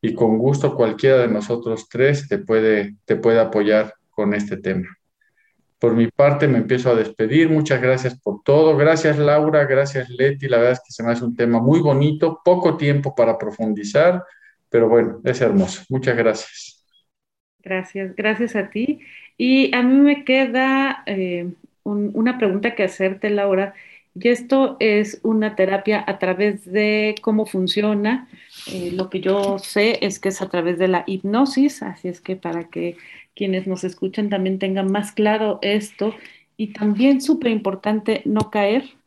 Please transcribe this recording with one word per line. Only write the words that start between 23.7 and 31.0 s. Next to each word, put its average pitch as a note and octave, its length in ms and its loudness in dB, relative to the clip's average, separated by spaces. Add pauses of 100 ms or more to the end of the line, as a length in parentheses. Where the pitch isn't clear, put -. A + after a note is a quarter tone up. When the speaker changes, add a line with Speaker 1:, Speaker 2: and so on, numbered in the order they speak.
Speaker 2:
Y F#3+ 140 -2
esto C4 520 2
es G#3 440 0
una G#3+ 320 0
terapia G3 500 0
a G3 140 -6
través G3 460 -2
de G#3+ 560 -2
cómo G#3+ 260 0
funciona. G#3 800 -2 (400)
Eh, F3+ 260 -8
lo F#3 160 -6
que F#3+ 120 -6
yo G3 360 0
sé G#3+ 480 -2
es G3 140 -6
que G3 100 -4
es F#3+ 120 -8
a F#3+ 80 -8
través F3 280 -4
de F#3 120 0
la F3+ 180 -2